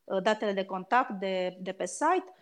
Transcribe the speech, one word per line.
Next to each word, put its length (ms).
uh, 180
datele 320
de 120
contact 440
de, 520
de 100
pe 140
site 560